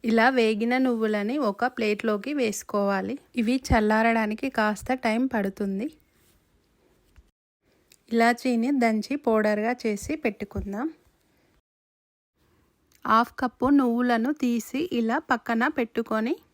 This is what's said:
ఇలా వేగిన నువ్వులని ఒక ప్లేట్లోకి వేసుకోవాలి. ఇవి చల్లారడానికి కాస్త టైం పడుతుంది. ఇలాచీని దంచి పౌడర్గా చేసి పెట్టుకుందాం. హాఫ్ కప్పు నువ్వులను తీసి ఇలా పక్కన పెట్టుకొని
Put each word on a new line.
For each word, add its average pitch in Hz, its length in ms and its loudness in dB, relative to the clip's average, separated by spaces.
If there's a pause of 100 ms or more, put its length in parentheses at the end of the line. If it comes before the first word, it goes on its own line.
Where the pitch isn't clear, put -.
ఇలా 226 160 6 (120)
వేగిన 226 380 2 (100)
నువ్వులని 220 500 0 (160)
ఒక 196 140 -4 (120)
ప్లేట్లోకి 214 600 -2
వేసుకోవాలి. 202 760 -2 (260)
ఇవి 233 140 0 (120)
చల్లారడానికి 220 800 2 (100)
కాస్త 214 380 -2 (100)
టైం 226 180 0 (120)
పడుతుంది. 196 520 -4 (2250)
ఇలాచీని 233 580 2 (120)
దంచి 220 320 0 (120)
పౌడర్గా 214 460 2 (100)
చేసి 214 320 -4 (100)
పెట్టుకుందాం. 202 640 -6 (2250)
హాఫ్ 226 360 2
కప్పు 247 280 -2 (100)
నువ్వులను 240 540 2 (100)
తీసి 240 400 -2 (160)
ఇలా 233 220 0 (100)
పక్కన 233 380 0 (100)
పెట్టుకొని 226 560 -2 (200)